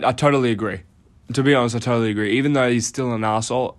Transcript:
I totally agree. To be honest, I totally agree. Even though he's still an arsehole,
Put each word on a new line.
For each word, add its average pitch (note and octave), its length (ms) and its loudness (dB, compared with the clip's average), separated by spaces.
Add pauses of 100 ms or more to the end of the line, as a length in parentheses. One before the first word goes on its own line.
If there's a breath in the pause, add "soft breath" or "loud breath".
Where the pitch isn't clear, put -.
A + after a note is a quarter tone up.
(100)
I - 20 0
totally C3+ 400 2
agree. G2 300 -6 (500)
To C3+ 100 0
be C#3+ 120 4
honest, A#2+ 200 2
I A#2+ 60 -4
totally A#2 300 0
agree. G#2+ 280 0
Even C#3+ 140 0
though C3 180 2
he's A#2+ 160 0
still B2+ 280 -4
an A2 80 -4
arsehole, A2+ 560 -2